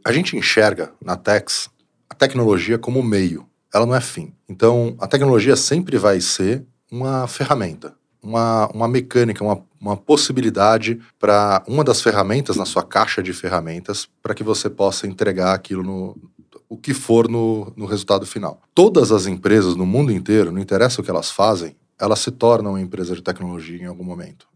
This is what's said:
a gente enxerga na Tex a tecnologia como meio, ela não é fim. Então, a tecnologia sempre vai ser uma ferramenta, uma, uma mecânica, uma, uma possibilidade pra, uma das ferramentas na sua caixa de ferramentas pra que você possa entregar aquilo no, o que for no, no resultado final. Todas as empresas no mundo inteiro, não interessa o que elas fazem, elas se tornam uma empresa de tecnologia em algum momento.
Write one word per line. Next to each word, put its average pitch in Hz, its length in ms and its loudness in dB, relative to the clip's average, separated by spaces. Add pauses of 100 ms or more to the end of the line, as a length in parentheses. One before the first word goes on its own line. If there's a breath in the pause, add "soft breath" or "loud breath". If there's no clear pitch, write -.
a 113 80 0
gente 160 240 0
enxerga 101 560 0 (120)
na 90 140 -6
Tex - 520 -2 (400)
a - 60 -18
tecnologia 110 640 2
como 123 240 -2
meio, 95 420 0 (260)
ela 110 140 2
não 123 100 0
é 123 60 0
fim. - 300 -12 (180)
Então, 117 480 2
a 98 100 -6
tecnologia 131 480 4
sempre 147 420 -2
vai 98 240 2
ser 110 420 -2 (280)
uma 131 360 -4
ferramenta, 98 680 -4 (280)
uma, 113 460 0
uma 113 200 -2
mecânica, 120 560 0
uma, 104 180 -2 (200)
uma 101 160 -4
possibilidade 117 1000 2 (200 loud breath)
pra, 101 480 4
uma 139 160 0
das - 180 2
ferramentas 104 540 0
na 95 100 -2
sua - 180 -2
caixa - 380 -2
de 92 120 -6
ferramentas 87 760 -6 (140)
pra 104 140 -6
que 110 80 -8
você 107 260 -2
possa 98 380 -2
entregar 95 460 -2
aquilo 92 300 -6
no, 95 320 -10 (540)
o 113 80 -14
que - 160 -6
for 117 340 2
no, 113 480 -2
no 104 120 -12
resultado 98 400 0
final. 90 340 -8 (140)
Todas 165 360 6
as 98 140 4
empresas 95 500 2
no 92 100 -2
mundo 123 260 2
inteiro, 98 400 2
não 95 100 -4
interessa 101 400 0
o - 20 -12
que 95 60 -6
elas 87 220 -4
fazem, 95 440 0 (240)
elas 104 200 0
se - 120 -4
tornam 117 420 2
uma 95 80 -4
empresa 90 340 -6
de 87 80 -12
tecnologia 87 580 -8
em 90 60 -14
algum 90 160 -14
momento. 87 420 -14 (100)